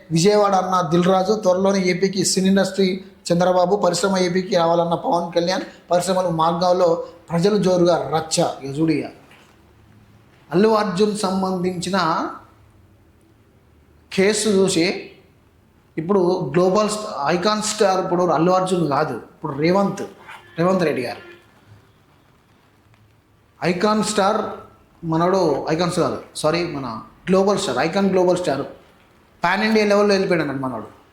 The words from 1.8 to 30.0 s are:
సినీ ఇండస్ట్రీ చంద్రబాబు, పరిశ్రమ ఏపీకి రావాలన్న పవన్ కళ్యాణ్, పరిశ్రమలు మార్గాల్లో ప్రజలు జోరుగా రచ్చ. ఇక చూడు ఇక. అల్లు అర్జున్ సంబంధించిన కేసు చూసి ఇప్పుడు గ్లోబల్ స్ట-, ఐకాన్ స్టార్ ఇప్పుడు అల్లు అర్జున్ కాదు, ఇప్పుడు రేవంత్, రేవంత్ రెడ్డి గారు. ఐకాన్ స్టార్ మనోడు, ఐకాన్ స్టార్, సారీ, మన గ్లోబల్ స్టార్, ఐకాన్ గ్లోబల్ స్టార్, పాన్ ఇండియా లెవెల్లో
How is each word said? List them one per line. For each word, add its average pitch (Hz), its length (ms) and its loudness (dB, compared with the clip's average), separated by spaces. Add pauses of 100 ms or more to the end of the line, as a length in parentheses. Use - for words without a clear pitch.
సినీ 190 220 0
ఇండస్ట్రీ 190 560 2 (300)
చంద్రబాబు, 180 420 2
పరిశ్రమ 190 420 0
ఏపీకి 185 380 0
రావాలన్న 170 380 2
పవన్ 170 420 -2
కళ్యాణ్, 175 260 -2 (300)
పరిశ్రమలు 180 380 0
మార్గాల్లో 170 800 2 (220)
ప్రజలు 180 280 2
జోరుగా 175 520 2
రచ్చ. 160 380 -2 (160)
ఇక 139 160 -8
చూడు 160 120 0
ఇక. 131 140 -2 (1500)
అల్లు 202 180 4
అర్జున్ 208 480 0
సంబంధించిన 185 1120 -2 (1800)
కేసు 208 360 2
చూసి 190 600 0 (840)
ఇప్పుడు 175 560 0
గ్లోబల్ 190 360 2
స్ట-, - 180 -6 (180)
ఐకాన్ 190 360 0
స్టార్ 190 380 0
ఇప్పుడు 175 240 0
అల్లు 165 280 2
అర్జున్ 185 380 0
కాదు, 139 280 -2
ఇప్పుడు 143 400 -12
రేవంత్, 180 440 0 (580)
రేవంత్ 180 240 2
రెడ్డి 135 180 -2
గారు. 104 160 -8 (2500)
ఐకాన్ 202 400 0
స్టార్ 208 380 0 (640)
మనోడు, 165 640 0
ఐకాన్ 170 220 -2
స్టార్, 127 460 -4
సారీ, 165 300 -2
మన 131 340 -8 (280)
గ్లోబల్ 190 300 2
స్టార్, 120 180 -4
ఐకాన్ 180 340 0
గ్లోబల్ 180 260 2
స్టార్, 143 240 -2 (840)
పాన్ 190 200 0
ఇండియా 214 220 2
లెవెల్లో 202 280 2